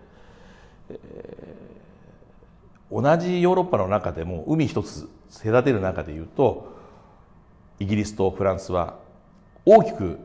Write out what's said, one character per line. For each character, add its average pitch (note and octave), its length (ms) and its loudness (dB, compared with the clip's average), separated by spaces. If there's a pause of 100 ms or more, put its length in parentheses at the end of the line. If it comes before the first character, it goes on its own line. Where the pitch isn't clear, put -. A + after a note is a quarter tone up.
(880)
え - 100 -16 (1900)
ー、 A2 120 -2
同 D#3+ 200 4
じ F3+ 180 0
ヨ F3 120 4
ー - 20 2
ロ F#3 80 4
ッ F3 40 -4
パ F3+ 120 0
の F#2+ 80 0
中 F#2+ 240 0
で E2 140 -6
も E2+ 240 -6
海 D#3 180 2
一 - 160 -4
つ - 260 -14 (360)
隔 A2+ 180 4
て C3+ 100 2
る G#2+ 80 0
中 F2+ 220 -2
で D2+ 100 -12
い D#2 100 -10
う D#2+ 40 -12
と、 - 460 -2 (1080)
イ G2+ 80 -6
ギ G2 80 -2
リ G#2 100 0
ス G#2 120 -8
と F#2+ 160 2
フ F#2+ 100 -6
ラ F#2+ 100 2
ン F#2 60 -4
ス - 140 -10
は F2 280 -4 (640)
大 G3+ 200 8
き - 80 -6
く E2+ 320 -6